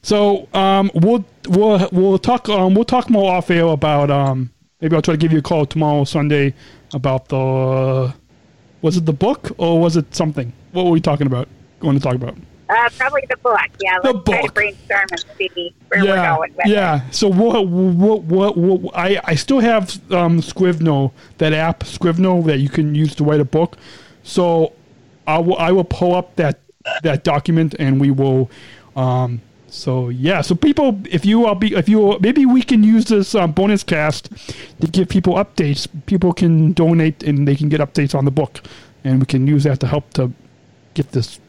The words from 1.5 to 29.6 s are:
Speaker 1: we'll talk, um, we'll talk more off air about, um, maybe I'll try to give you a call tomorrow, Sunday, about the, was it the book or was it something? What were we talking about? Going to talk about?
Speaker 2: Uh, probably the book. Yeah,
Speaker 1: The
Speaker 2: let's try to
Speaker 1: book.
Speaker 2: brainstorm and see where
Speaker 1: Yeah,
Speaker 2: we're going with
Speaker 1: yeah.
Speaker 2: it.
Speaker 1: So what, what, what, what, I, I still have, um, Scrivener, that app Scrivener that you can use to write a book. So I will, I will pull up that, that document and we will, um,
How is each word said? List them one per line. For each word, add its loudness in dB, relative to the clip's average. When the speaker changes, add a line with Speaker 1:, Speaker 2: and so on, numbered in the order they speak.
Speaker 1:
we'll 2
talk, -2
um, 2
we'll 2
talk -2
more 2
off -2
air 2
about, 0
um, -2
maybe 0
I'll 2
try 0
to 0
give 0
you 2
a -4
call 0
tomorrow, 0
Sunday, 0
about -4
the, -2
was 0
it -2
the 0
book -2
or 0
was 2
it -4
something? -4
What -2
were 2
we 2
talking -2
about? -4
Going 0
to -2
talk -2
about? -8
Speaker 2:
Uh, 0
probably -2
the -4
book. 0
Yeah, -2
Speaker 1:
The 2
Speaker 2:
let's -6
try 0
to -2
Speaker 1:
book. -6
Speaker 2:
brainstorm -4
and -10
see -10
where 0
Speaker 1:
Yeah, 2
Speaker 2:
we're 0
going -6
with -2
Speaker 1:
yeah. 0
Speaker 2:
it. -14
Speaker 1:
So 0
what, 2
what, 0
what, 0
what, 0
I, 0
I -2
still 0
have, 0
um, 2
Scrivener, 0
that 2
app -2
Scrivener 0
that 0
you 0
can -2
use 0
to -2
write 2
a 0
book. -2
So 0
I 0
will, 0
I 0
will 2
pull 0
up -4
that, -2
that 0
document 0
and 2
we 4
will, 0
um, -2